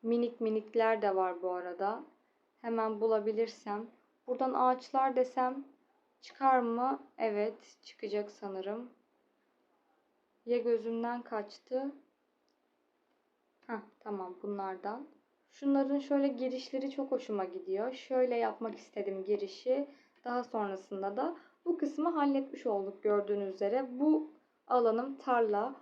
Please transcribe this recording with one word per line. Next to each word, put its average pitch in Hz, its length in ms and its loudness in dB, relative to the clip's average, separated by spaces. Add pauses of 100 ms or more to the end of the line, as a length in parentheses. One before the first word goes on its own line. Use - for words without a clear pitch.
Minik 233 380 0
minikler 220 640 2
de 196 140 2
var 180 260 0
bu 185 80 -2
arada. 180 540 -4 (560)
Hemen 220 400 -2
bulabilirsem. 220 880 0 (400)
Buradan 254 280 0
ağaçlar 254 640 2
desem 254 480 0 (560)
çıkar 262 380 4
mı? 247 440 0 (160)
Evet, 214 640 -2
çıkacak 208 480 -6
sanırım. 202 600 -8 (1600)
Ya 240 120 0
gözümden 233 640 -2
kaçtı. 254 680 -6 (1700)
Hah, 226 140 -8 (200)
tamam, 190 420 -8
bunlardan. 202 640 -6 (440)
Şunların 277 480 2
şöyle 277 300 2
girişleri 262 640 -4
çok 269 200 -4
hoşuma 214 340 -2
gidiyor. 185 480 -4
Şöyle 254 440 2
yapmak 220 420 -2
istedim 196 460 -6
girişi. 208 640 -2 (360)
Daha 247 200 -2
sonrasında 196 720 -4
da 311 200 -2 (280)
bu 349 140 2
kısmı 294 300 0
halletmiş 277 580 0
olduk 202 360 -2
gördüğünüz 202 520 2
üzere. 226 360 0
Bu 302 400 4 (360)
alanım 247 500 4
tarla 233 640 2